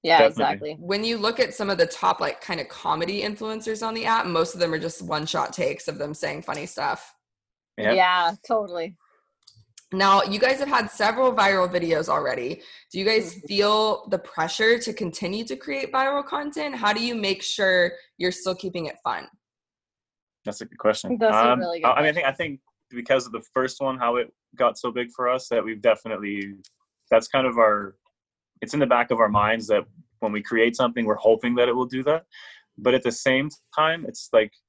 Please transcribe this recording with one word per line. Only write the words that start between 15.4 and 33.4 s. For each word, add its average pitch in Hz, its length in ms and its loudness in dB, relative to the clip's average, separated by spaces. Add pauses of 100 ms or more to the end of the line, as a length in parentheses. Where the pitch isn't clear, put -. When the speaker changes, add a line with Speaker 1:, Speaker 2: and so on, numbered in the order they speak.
Speaker 3:
to 254 120 -8
create 269 360 -8
viral 269 320 -2
content? 294 520 -8
How 208 160 0
do 226 120 -2
you 240 120 -2
make 196 260 -2
sure 180 500 2 (260)
you're 185 140 0
still 185 220 -4
keeping 180 320 -8
it - 160 -10
fun? 90 240 -6 (1160)
Speaker 2:
That's 104 160 -10
a - 60 -12
good - 120 -20
question. 107 400 0
Speaker 1:
That's 214 160 4
a 113 180 6
Speaker 2:
Um, 123 80 2
Speaker 1:
really 170 200 -4
good 139 80 2
Speaker 2:
I, 131 40 6
I - 40 4
mean, 151 140 2
I - 20 -4
Speaker 1:
question. - 20 -4
Speaker 2:
think, 160 120 -2
I 135 60 2
think 147 280 -8 (300)
because 123 360 0
of 110 60 -14
the 113 100 -8 (120)
first 131 260 -2
one, 131 180 -4
how 120 180 0
it 120 160 -4 (240)
got 120 220 2
so 123 140 -4
big 120 180 -4
for 123 180 -2
us, 127 200 -2
that 113 160 0
we've 110 180 -8
definitely, 101 720 -2 (560)
that's 113 180 4
kind 131 180 2
of 117 120 0
our, 104 380 2 (640)
it's 110 140 -8
in 151 60 2
the 139 60 4
back 120 240 4
of 117 100 0
our 110 80 6
minds 104 400 2
that 104 160 2 (360)
when 104 120 -4
we 107 100 -4
create 117 340 2
something, 120 300 0
we're 107 100 2
hoping 117 400 4
that 120 120 4
it 117 60 0
will 127 120 0
do 131 180 -6
that. 156 200 0 (520)
But 123 180 2
at 127 80 2
the 120 100 0
same 135 360 0 (260)